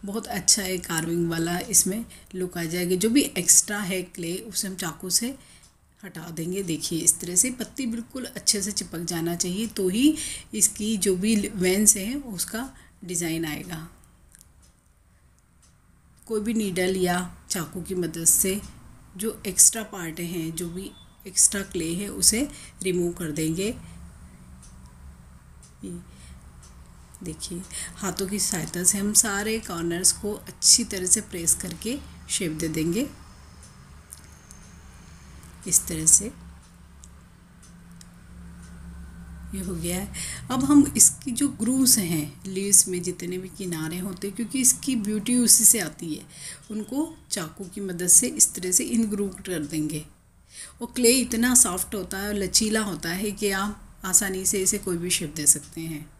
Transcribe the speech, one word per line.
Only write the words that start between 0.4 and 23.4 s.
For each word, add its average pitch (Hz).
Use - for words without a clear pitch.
है 185
carving 170
वाला 165
इसमें 202
look 180
आ 170
जाएगा। 175
जो 208
भी 240
extra 202
है 185
clay, 175
उसे 208
हम 190
चाकू 180
से 240
हटा 170
देंगे। 170
देखिए, 160
इस -
तरह 180
से 247
पत्ती 254
बिल्कुल 233
अच्छे 202
से 208
चिपक 175
जाना 170
चाहिए, 185
तो 196
ही 254
इसकी 214
जो 185
भी 214
वेन्स 196
हैं, 233
उसका 226
design 165
आएगा। 160
कोई 220
भी 220
needle 190
या 180
चाकू 180
की 190
मदद 165
से 190
जो 214
extra 202
part 170
हैं, 165
जो 170
भी 180
extra 196
clay 165
है, 202
उसे 220
remove 175
कर 170
देंगे। 165